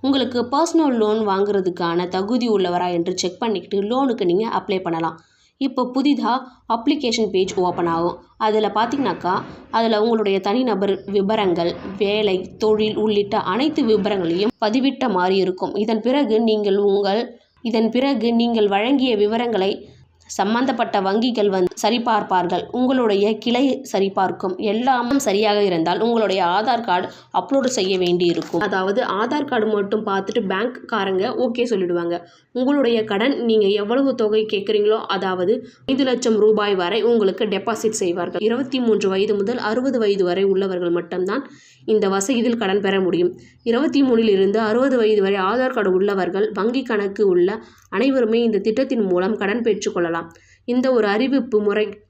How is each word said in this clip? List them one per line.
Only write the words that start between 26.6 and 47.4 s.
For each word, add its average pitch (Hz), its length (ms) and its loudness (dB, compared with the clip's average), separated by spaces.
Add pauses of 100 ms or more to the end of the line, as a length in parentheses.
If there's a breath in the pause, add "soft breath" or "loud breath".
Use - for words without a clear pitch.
கார்டு 180 240 -2 (260 loud breath)
அப்லோடு 247 320 0
செய்ய 196 320 0
வேண்டியிருக்கும். 175 640 0
அதாவது, 202 420 0
ஆதார் 240 420 -2
கார்டு 220 220 0
மட்டும் 208 380 -2
பார்த்துட்டு 196 420 -2
பேங்க்காரங்க 196 760 -2 (140)
ஓகே 240 260 -2
சொல்லிடுவாங்க. 175 580 -2 (300 loud breath)
உங்களுடைய 247 520 0
கடன் 233 420 -2
நீங்க 220 220 4
எவ்வளவு 233 480 0
தொகை 220 300 0
கேட்குறீங்களோ, 214 600 0
அதாவது 190 580 -2 (200 loud breath)
ஐந்து 262 180 0
லட்சம் 247 320 0
ரூபாய் 208 400 4
வரை 190 280 0
உங்களுக்கு 220 420 2
டெபாசிட் 214 540 -2
செய்வார்கள். 175 440 -2
இருபத்தி 233 360 -2
மூன்று 208 300 2
வயது 202 260 0
முதல் 202 220 -2
அறுபது 247 420 -2
வயது 202 240 2
வரை 180 200 0
உள்ளவர்கள் 185 460 0
மட்டும்தான் 185 600 -4 (360 loud breath)
இந்த 208 240 2
வசதியில் 233 480 0
கடன் 202 240 0
பெற 190 200 0
முடியும். 175 360 0 (260 loud breath)
இருபத்தி 277 400 2
மூணிலிருந்து 214 540 4
அறுபது 233 400 2
வயது 214 240 4
வரை 196 180 0
ஆதார் 247 340 0
கார்டு 196 180 0
உள்ளவர்கள், 190 600 0
வங்கி 240 320 -2
கணக்கு 208 440 -2
உள்ள 185 360 2 (260 loud breath)